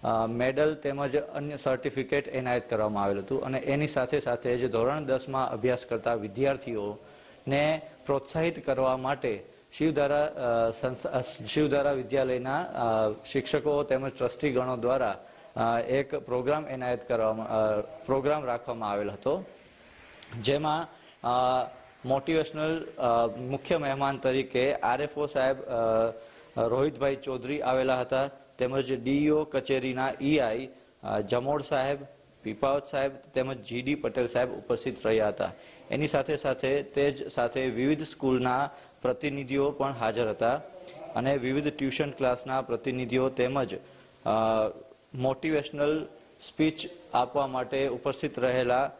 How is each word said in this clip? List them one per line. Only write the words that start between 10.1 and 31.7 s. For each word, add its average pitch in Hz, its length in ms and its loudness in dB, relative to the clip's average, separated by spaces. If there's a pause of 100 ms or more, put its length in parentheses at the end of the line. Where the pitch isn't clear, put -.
અ, 117 440 2
સંસ-, 123 380 -4
અ, 127 140 0
શિવધારા 143 680 0
વિદ્યાલયના, 131 680 0
અ, 110 500 2 (140)
શિક્ષકો 143 560 0
તેમજ 135 360 0
ટ્રસ્ટીગણો 127 580 0
દ્વારા, 120 420 0 (380)
અ, 117 220 2
એક 135 360 0
પ્રોગ્રામ 135 540 0
એનાયત 127 400 -4
કરવામાં, 110 400 2
અ, 107 320 2
પ્રોગ્રામ 139 640 -2
રાખવામાં 117 460 -4
આવેલ 101 200 -2
હતો, 147 340 -2 (960)
જેમાં, 151 460 0 (360)
અ, 127 420 2 (380)
મોટિવેશનલ, 156 840 0 (120)
અ, 117 280 4
મુખ્ય 127 500 -2
મહેમાન 139 420 0
તરીકે 131 560 2
આર 123 280 0
એફ 147 160 -6
ઓ 147 80 0
સાહેબ, 135 340 0
અ, 113 500 2 (460)
રોહિતભાઈ 131 600 2
ચૌધરી 135 440 -4
આવેલા 131 400 2
હતા, 131 300 0 (280)
તેમજ 127 340 0
ડી 135 320 2
ઈ 151 40 4
ઓ 151 160 4
કચેરીના 131 680 0 (120)
ઈ 147 160 4
આઈ, 123 300 0 (340)
અ, 104 180 -2
જમોડ 123 420 0
સાહેબ, 139 360 0 (440)